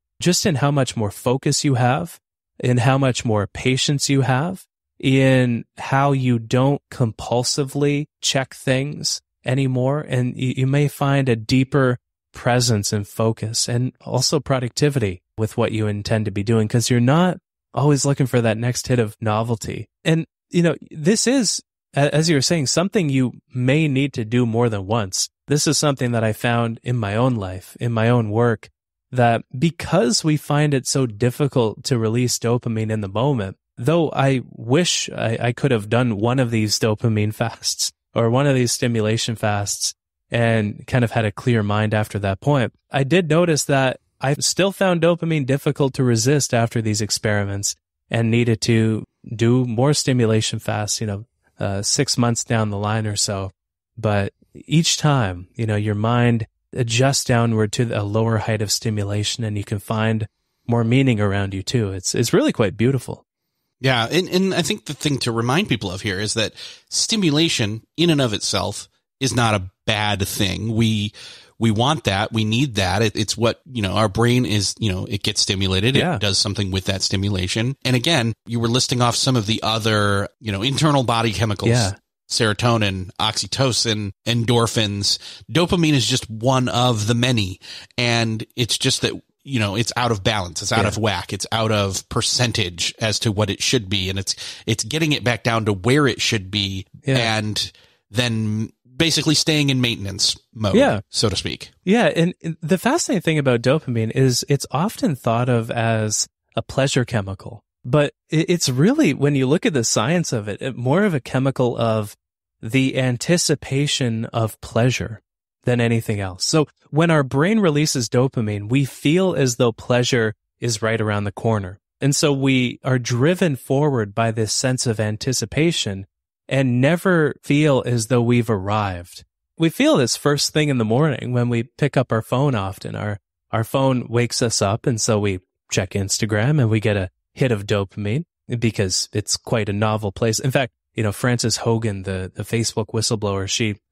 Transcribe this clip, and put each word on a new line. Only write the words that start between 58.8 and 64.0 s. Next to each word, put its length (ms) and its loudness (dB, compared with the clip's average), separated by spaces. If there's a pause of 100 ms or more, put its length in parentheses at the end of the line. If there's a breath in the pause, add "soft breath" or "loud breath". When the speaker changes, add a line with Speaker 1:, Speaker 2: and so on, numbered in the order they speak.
Speaker 1:
and 140 -4
you 60 -6
can 140 -4
find 480 -2 (400)
more 180 2
meaning 360 2
around 320 0
you 100 -6
too. 280 -2
It's, 240 -6
it's 180 0
really 200 4
quite 240 0
beautiful. 500 -2 (540)
Speaker 2:
Yeah. 300 2